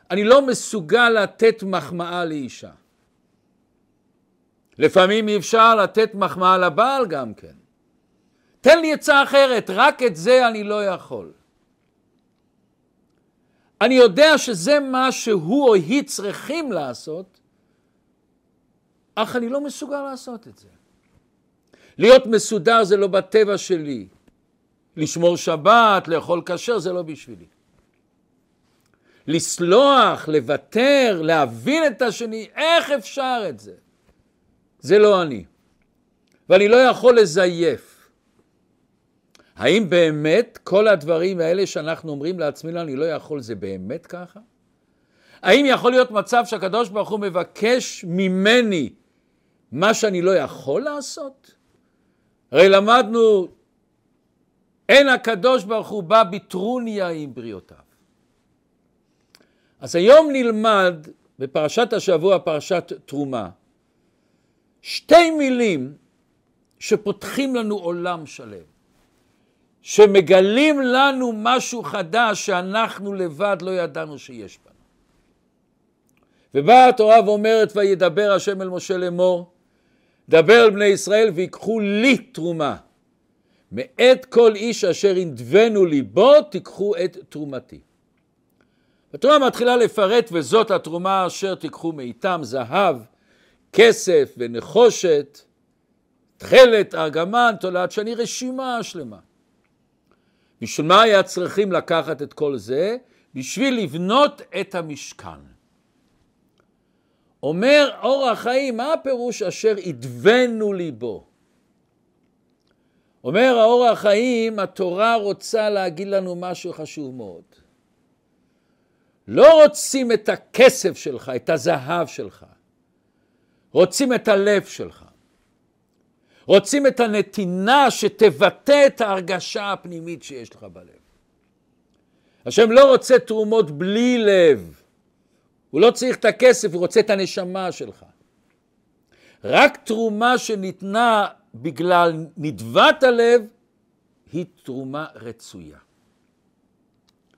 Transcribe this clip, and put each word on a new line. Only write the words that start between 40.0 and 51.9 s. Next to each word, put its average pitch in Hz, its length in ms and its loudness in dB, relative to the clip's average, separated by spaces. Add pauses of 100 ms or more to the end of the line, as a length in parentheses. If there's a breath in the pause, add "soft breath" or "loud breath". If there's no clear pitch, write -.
כל 214 240 2
הדברים 170 520 -2
האלה 175 260 -2
שאנחנו 160 440 -10
אומרים 151 280 -8
לעצמנו, 160 420 -8
"אני 147 160 -10
לא 147 80 -4
יכול", 151 360 -8
זה 113 140 -12
באמת 98 520 -12
ככה? 175 340 -20 (1040 soft breath)
האם 254 240 4
יכול 240 240 2
להיות 254 200 2
מצב 226 360 -2
שהקדוש 196 420 -4
ברוך 190 200 -6
הוא 202 120 -6
מבקש 202 880 -4
ממני 190 840 0 (800)
מה 190 220 0
שאני 190 280 -2
לא 185 140 2
יכול 143 460 -4
לעשות? 285 720 -12 (960)